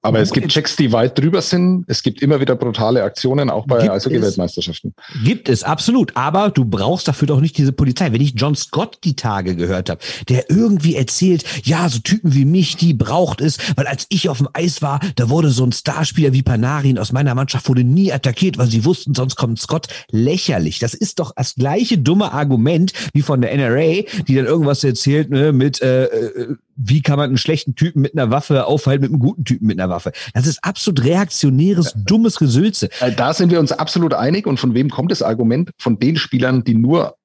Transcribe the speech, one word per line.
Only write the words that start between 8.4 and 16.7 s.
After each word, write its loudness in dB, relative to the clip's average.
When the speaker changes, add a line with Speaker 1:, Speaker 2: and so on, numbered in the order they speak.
Speaker 2:
Scott -6
die 0
Tage -4
gehört -4
hab, -8
der 0
irgendwie 2
erzählt, 0
ja, 0
so -2
Typen 0
wie 4
mich, 2
die 2
braucht 0
es, 0
weil -2
als -8
ich 0
auf -2
dem 0
Eis -4
war, -2
da 0
wurde 4
so 2
ein 0
Starspieler 0
wie 2
Panarin 0